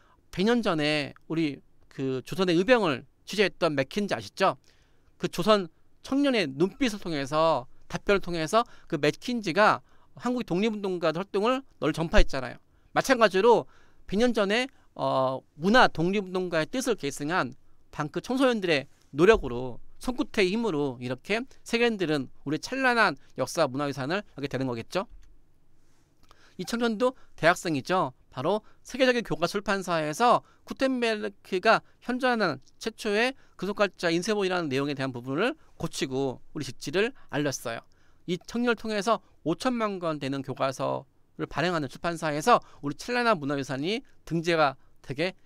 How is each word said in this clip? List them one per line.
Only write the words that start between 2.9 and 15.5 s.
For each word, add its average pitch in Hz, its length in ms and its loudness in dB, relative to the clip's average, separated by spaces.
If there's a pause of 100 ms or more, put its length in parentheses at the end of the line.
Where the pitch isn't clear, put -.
취재했던 180 500 0
맥킨지 170 400 -2
아시죠? 117 420 0 (600)
그 170 120 -4
조선 190 400 2 (340)
청년의 262 540 0
눈빛을 202 420 0
통해서, 151 680 0 (220)
답변을 196 320 2
통해서 175 440 0 (220)
그 170 140 -4
맥킨지가 180 800 2 (360)
한국의 247 280 -2
독립운동가들 185 720 0
활동을 220 440 0 (160)
널리 147 160 0
전파했잖아요. 143 600 4 (360)
마찬가지로 208 760 4 (400)
백 190 120 -2
년 240 160 4
전에, 220 340 0 (260)
어, 131 460 0 (140)